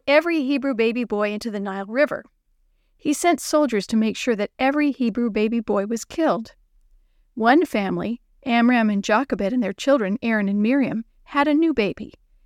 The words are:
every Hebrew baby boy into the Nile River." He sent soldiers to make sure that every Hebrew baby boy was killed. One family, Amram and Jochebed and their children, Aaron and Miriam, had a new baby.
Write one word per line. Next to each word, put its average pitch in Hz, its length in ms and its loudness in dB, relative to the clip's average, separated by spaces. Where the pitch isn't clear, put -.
every 320 360 2
Hebrew 269 320 -2
baby 226 300 0
boy 208 280 -2
into 214 180 -8
the 202 100 -6
Nile 196 260 -8
River." 254 360 0
He 294 160 -2
sent 349 260 0
soldiers 269 460 0
to 226 100 -2
make 220 220 0
sure 233 180 -2
that 202 220 -4
every 285 320 0
Hebrew 240 400 -2
baby 214 280 0
boy 202 280 -2
was 226 180 -6
killed. 247 500 -2
One 254 320 4
family, 196 560 -2
Amram 233 460 4
and 202 120 0
Jochebed 220 520 0
and 254 80 2
their 196 100 -2
children, 226 480 0
Aaron 214 300 0
and 208 120 0
Miriam, 233 440 0
had 285 260 0
a 294 60 2
new 320 180 2
baby. 202 400 -4